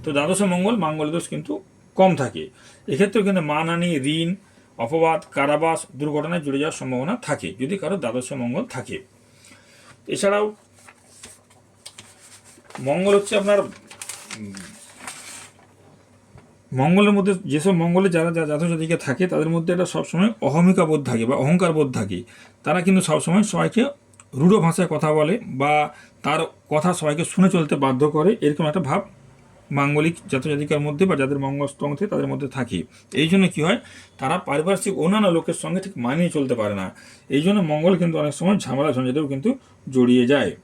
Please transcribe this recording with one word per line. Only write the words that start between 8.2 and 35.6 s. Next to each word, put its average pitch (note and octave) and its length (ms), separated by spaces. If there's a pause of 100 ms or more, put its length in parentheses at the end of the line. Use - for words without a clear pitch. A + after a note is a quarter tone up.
মঙ্গল B2+ 300
থাকে। G#2 320 (1080)
এছাড়াও G#3 480 (2250)
মঙ্গল F3 360
হচ্ছে G3+ 220
আপনার, G3+ 240
উম, - 920 (2250)
মঙ্গলের F3+ 380
মধ্যে G3+ 220 (120)
যেসব D3+ 260
মঙ্গলে F3 380
যারা, E3+ 220
যা E3 140
জাতক D3+ 220
জাতিকা D#3+ 300
থাকে, C#3+ 300
তাদের D#3+ 220
মধ্যে E3 240
একটা F3 120
সবসময় E3 440 (120)
অহমিকা F3 440
বোধ D#3 200
থাকে A#2 200
বা C3+ 100
অহংকার E3+ 380
বোধ C#3+ 200
থাকে। G2 300 (400)
তারা E3+ 180
কিন্তু F#3 200
সবসময় D#3+ 420
সবাইকে E3+ 400 (500)
রূঢ় F3 260
ভাষায় E3 280
কথা D#3 260
বলে D#3 320
বা D3 480 (300)
তার D#3 160 (300)
কথা D#3 240
সবাইকে D#3 320
শুনে F#3 240
চলতে E3 260
বাধ্য C3+ 340
করে, D#3 320
এরকম D3 240
একটা D3+ 140
ভাব D#3 220 (680)
মাঙ্গলিক D3 440 (140)
জাতক C#3 200
জাতিকার D3 300
মধ্যে D3 260
বা F3+ 100
যাদের C#3 240
মঙ্গল C#3 280
স্ট্রং C#3+ 280
থাকে G3+ 120
তাদের C#3 200
মধ্যে C3+ 200
থাকে। A#2 360 (300)
এই D#3 140
জন্য F#3+ 200
কী - 140
হয়, F#3 160 (400)
তারা C#3+ 200
পারিপার্শ্বিক E3+ 600
অন্যান্য G3 300
লোকের E3 260
সঙ্গে E3 260